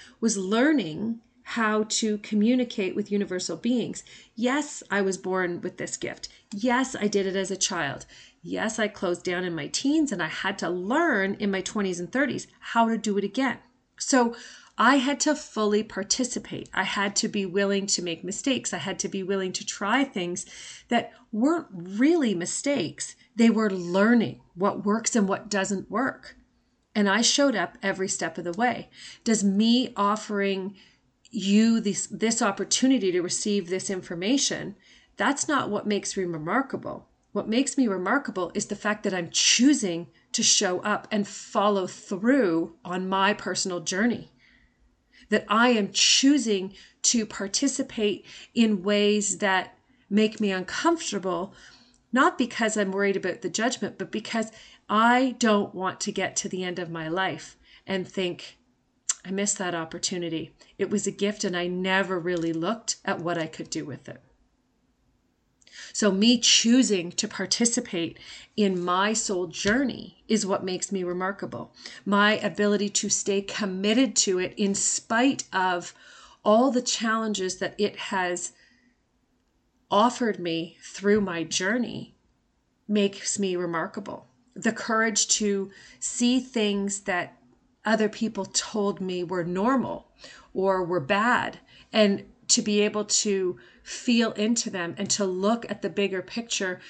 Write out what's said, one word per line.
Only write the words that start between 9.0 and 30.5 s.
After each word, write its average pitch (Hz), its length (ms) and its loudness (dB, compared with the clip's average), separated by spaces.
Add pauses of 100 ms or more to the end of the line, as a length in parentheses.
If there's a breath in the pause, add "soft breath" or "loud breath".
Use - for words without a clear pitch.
down 180 180 -2
in 175 120 -4
my 147 140 -6
teens 285 440 0
and 180 100 -2
I 156 60 -2
had 285 300 -4
to 165 100 -4
learn 202 680 2
in 202 160 -2
my 190 100 -2
twenties 190 380 -2
and 175 140 -8
thirties 269 340 -2 (140 soft breath)
how 233 280 2
to 226 100 0
do 202 200 0
it 202 60 0
again. 254 340 -2 (400)
So 240 380 2 (400 loud breath)
I 240 200 6
had 277 240 0
to 302 140 2
fully 214 480 0
participate. - 920 -4
I 185 100 0
had 202 320 -2
to 226 120 0
be 196 180 -2
willing 196 400 0
to 202 160 -2
make 165 200 -6
mistakes. 202 520 -4
I 175 40 -4
had 185 220 -6
to 196 80 -4
be 190 140 -6
willing 190 300 -2
to - 120 -8
try 226 400 0
things 180 400 -6 (440 loud breath)
that 240 240 0 (200 loud breath)
weren't 277 400 0
really 208 600 2
mistakes. 180 840 -4 (180 soft breath)
They 233 160 6
were 214 200 4
learning 190 720 2 (120)
what 185 300 0
works 220 320 0
and 214 100 4
what 196 220 -2
doesn't 196 420 -2
work. - 460 -4 (580)
And 202 140 4
I 202 120 4
showed 277 340 4
up 175 280 -4
every 196 260 -2
step 165 300 -4
of 165 60 -8
the 170 80 -4
way. 233 360 -2 (340 loud breath)
Does 208 220 2
me 226 520 4
offering 202 800 -2 (540 soft breath)